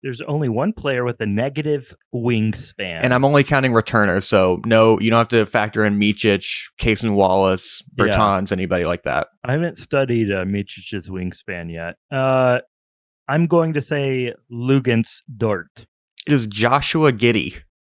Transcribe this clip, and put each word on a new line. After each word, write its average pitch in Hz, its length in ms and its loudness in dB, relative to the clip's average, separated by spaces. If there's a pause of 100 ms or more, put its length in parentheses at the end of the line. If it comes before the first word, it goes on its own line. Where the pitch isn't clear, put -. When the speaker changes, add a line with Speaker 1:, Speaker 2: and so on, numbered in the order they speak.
Speaker 1:
There's 127 200 -8
only 147 260 -4
one 131 240 -2
player 127 320 -4
with 123 160 -6
a 110 60 -4
negative 139 680 -4 (180)
wingspan. 107 920 -4
Speaker 2:
And 127 100 4
I'm 131 100 2
only 143 200 4
counting 131 280 0
returners, 98 540 2
so 92 400 4
no, 113 320 6
you 113 120 0
don't 113 80 4
have 117 100 2
to 113 180 2
factor 107 380 0
in 104 140 2
Micic, 104 460 2 (360)
Cason 110 340 0
Wallace, 95 720 0 (120)
Speaker 1:
Yeah. 101 100 2
Speaker 2:
Bertans, 98 440 2
anybody 92 340 -2
like 87 200 -4
that. 67 240 -2 (160)
Speaker 1:
I 123 80 -4
haven't 165 260 -4
studied, 120 540 -2
uh, 95 120 -4
Micic's 98 640 -8
wingspan 90 640 -10
yet. 82 220 -10 (220)
Uh, 131 420 2 (720)
I'm 160 180 2
going 160 280 2
to 147 60 -2
say 131 540 -4 (160)
Luguentz 120 720 0 (140)
Dort. 101 500 -4 (400)
Speaker 2:
It 151 60 2
is 120 160 0
Joshua 131 640 2
Giddey. 110 420 0 (260)